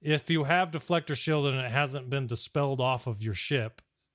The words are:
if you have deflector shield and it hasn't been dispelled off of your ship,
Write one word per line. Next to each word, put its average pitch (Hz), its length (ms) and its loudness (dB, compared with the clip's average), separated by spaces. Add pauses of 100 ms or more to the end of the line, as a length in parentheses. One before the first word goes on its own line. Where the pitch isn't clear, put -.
if 151 280 0
you 160 140 4
have 170 280 2
deflector 156 440 -2
shield 151 300 0
and 135 120 0
it 127 140 -4
hasn't 131 380 -2
been 135 180 -2
dispelled 135 540 -2
off 127 260 0
of 107 160 -4
your 110 120 -2
ship, 113 460 -2 (340)